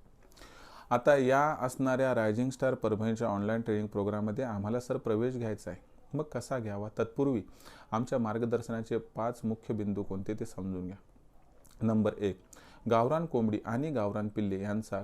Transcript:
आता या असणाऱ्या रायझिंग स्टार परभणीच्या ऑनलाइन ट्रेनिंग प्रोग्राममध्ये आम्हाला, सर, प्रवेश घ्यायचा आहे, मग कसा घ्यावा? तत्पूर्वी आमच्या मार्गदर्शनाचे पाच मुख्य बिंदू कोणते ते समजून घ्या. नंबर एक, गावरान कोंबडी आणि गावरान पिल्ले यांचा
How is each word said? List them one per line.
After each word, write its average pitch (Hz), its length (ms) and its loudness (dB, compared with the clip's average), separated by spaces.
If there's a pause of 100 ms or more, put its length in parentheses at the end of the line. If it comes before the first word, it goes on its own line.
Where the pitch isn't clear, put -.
(880)
आता 123 260 6
या 135 240 6
असणाऱ्या 131 760 2
रायझिंग 113 340 2
स्टार 131 240 0
परभणीच्या 113 540 0
ऑनलाइन 104 340 0
ट्रेनिंग 107 260 0
प्रोग्राममध्ये 104 560 -2
आम्हाला, 107 360 -2
सर, 120 180 -2
प्रवेश 117 380 0
घ्यायचा 110 360 -4
आहे, 90 80 -10 (380)
मग 151 60 -2
कसा 127 360 -6
घ्यावा? 104 300 -6 (100)
तत्पूर्वी 120 420 0 (500)
आमच्या 123 280 0
मार्गदर्शनाचे 113 760 -2
पाच 117 460 -4
मुख्य 110 300 -2
बिंदू 101 300 -2
कोणते 98 300 -4
ते 107 120 -6
समजून 95 400 -6
घ्या. 95 120 -10 (840)
नंबर 110 360 4
एक, 98 220 -2 (520)
गावरान 135 340 4
कोंबडी 110 400 2
आणि 135 260 -2
गावरान 107 360 0
पिल्ले 101 340 -2
यांचा 104 420 -4